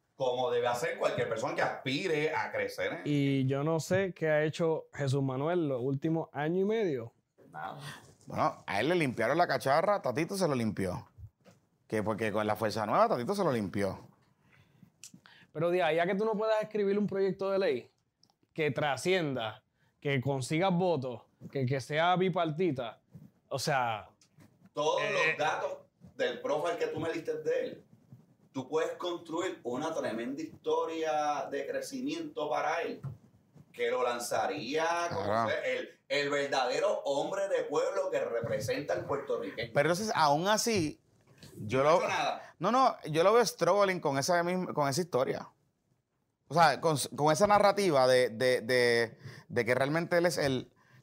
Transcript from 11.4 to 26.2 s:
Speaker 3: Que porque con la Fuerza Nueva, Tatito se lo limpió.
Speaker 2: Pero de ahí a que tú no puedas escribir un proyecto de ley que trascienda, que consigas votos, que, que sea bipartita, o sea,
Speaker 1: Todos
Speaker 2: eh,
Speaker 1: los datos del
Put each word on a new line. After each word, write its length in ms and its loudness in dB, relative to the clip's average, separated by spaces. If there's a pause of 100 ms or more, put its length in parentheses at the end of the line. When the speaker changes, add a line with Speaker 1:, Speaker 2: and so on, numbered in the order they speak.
Speaker 3:
Que 160 -2
porque 300 -2
con 120 0
la 120 0
Fuerza 280 -2
Nueva, 220 4
Tatito 260 -2
se 120 -2
lo 80 2
limpió. 560 -2 (1400)
Speaker 2:
Pero 160 0
de 120 2
ahí 180 2
a 60 4
que 100 2
tú 100 0
no 100 0
puedas 260 2
escribir 380 0
un 80 2
proyecto 440 0
de 80 2
ley 320 0 (640)
que 180 0
trascienda, 920 0 (380)
que 180 0
consigas 540 0
votos, 480 0 (280)
que, 160 -2
que 140 0
sea 380 2
bipartita, 800 0 (480)
o 120 -6
sea, 500 -2 (640)
Speaker 1:
Todos 300 0
Speaker 2:
eh, 80 -2
Speaker 1:
los 260 0
datos 400 -2 (380)
del 260 -2